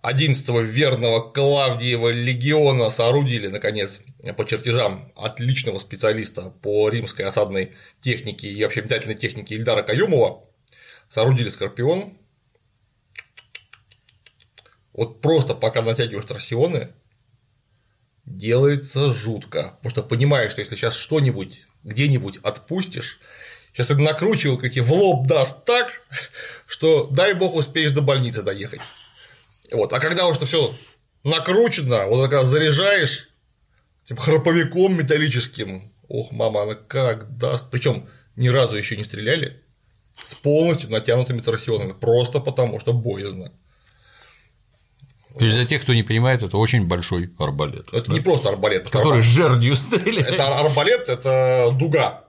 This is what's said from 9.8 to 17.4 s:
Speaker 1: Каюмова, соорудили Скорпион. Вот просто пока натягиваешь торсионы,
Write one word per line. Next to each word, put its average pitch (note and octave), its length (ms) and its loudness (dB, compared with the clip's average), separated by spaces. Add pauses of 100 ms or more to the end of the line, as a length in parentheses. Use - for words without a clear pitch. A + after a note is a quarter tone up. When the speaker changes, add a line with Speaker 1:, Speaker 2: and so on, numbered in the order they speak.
Speaker 1:
Каюмова, C3 640 2 (640)
соорудили A#2+ 400 2
Скорпион. C#3 680 -4 (2750)
Вот - 280 -6
просто D3+ 340 2
пока A2+ 280 -2
натягиваешь A2+ 440 -2
торсионы, C3 640 -2 (1400)